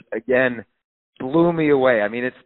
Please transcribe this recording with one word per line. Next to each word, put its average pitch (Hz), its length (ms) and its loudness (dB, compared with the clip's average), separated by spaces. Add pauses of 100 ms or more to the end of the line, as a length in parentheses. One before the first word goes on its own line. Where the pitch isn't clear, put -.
(140)
again, 123 500 -2 (540)
blew 160 340 0
me 160 180 0
away. 131 320 2
I 104 40 0
mean, 117 160 -6
it's 127 240 -6